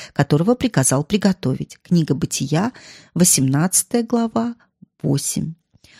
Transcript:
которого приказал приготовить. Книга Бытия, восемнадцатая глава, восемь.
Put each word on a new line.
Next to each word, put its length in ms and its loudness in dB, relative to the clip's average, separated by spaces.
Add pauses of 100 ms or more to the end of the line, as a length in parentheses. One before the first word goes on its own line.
(140)
которого 420 2
приказал 480 0
приготовить. 760 -2
Книга 340 0
Бытия, 560 -2 (420)
восемнадцатая 920 2
глава, 520 -2 (460)
восемь. 520 -2 (460)